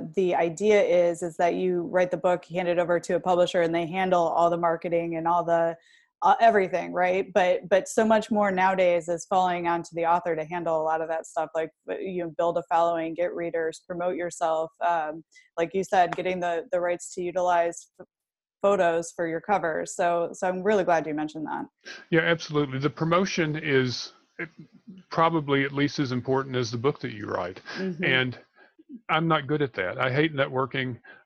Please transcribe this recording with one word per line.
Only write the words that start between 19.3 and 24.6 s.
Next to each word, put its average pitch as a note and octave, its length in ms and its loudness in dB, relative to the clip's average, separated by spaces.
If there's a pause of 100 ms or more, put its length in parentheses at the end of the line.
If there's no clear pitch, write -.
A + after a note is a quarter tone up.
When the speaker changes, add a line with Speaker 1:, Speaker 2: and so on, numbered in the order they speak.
Speaker 1:
covers. E3+ 540 -2
So, E3+ 380 0
so F#3+ 140 -4
I'm F#3 140 -2
really G3 220 2
glad D#3+ 240 2
you D3+ 80 -4
mentioned D3+ 320 -6
that. D3 180 -8 (460)
Speaker 2:
Yeah, D#3+ 100 4
absolutely. D3 580 -2
The C#3 120 0
promotion E3 720 0
is, C3 520 0 (260)
eh, E3+ 60 -8 (640)